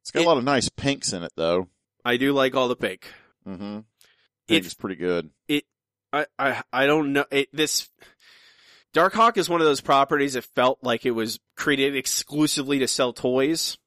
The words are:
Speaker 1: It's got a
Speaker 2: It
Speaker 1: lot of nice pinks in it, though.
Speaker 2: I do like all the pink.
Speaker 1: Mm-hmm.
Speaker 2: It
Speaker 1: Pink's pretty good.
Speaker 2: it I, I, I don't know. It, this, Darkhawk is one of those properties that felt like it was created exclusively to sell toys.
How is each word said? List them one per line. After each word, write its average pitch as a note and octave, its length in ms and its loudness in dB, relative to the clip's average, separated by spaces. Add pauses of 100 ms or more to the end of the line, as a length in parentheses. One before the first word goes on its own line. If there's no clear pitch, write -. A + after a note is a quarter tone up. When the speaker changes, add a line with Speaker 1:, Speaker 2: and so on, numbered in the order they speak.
Speaker 1:
It's - 100 -16
got D3 100 0
a - 20 4
Speaker 2:
It E3+ 40 4
Speaker 1:
lot D#3+ 100 6
of A#2+ 60 0
nice C3+ 260 0
pinks - 440 -4
in F2 100 -8
it, E2 120 -10
though. F2 320 0 (360)
Speaker 2:
I A#2+ 140 0
do C#3 160 0
like C3 220 0
all C3 120 2
the B2 80 -2
pink. F#2+ 320 -8 (400)
Speaker 1:
Mm-hmm. G2+ 320 -10 (680)
Speaker 2:
It D#3+ 140 2
Speaker 1:
Pink's - 120 -16
pretty F#2+ 220 -8
good. E2+ 340 -2 (180)
Speaker 2:
it D3 180 -2 (480)
I, D3 120 -2 (120)
I, C3 240 -2 (100)
I C3 140 0
don't D3 280 2
know. C#3+ 180 0
It, C#3 220 0
this, D3 360 -4 (1040)
Darkhawk G#3+ 440 4
is E3+ 120 0
one E3+ 120 2
of D#3+ 60 6
those C#3 140 2
properties C#3 520 2
that A#2+ 100 -4
felt B2+ 380 0
like A#2+ 240 -2
it B2 60 2
was A2+ 280 -4 (160)
created C#3 400 0
exclusively C#3+ 840 -2
to B2+ 80 0
sell B2 260 -2
toys. C3+ 720 0